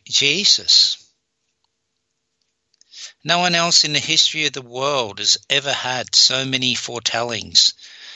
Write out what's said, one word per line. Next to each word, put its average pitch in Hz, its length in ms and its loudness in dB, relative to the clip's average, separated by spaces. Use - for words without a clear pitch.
Jesus. 147 920 2
No 170 160 0
one 175 160 2
else 170 280 4
in 151 80 -2
the 143 80 0
history 156 460 0
of 139 80 -2
the 139 80 -8
world 123 580 -4
has 104 180 0
ever 139 240 0
had 127 420 -4
so 131 300 2
many 127 280 -2
foretellings 113 1000 -2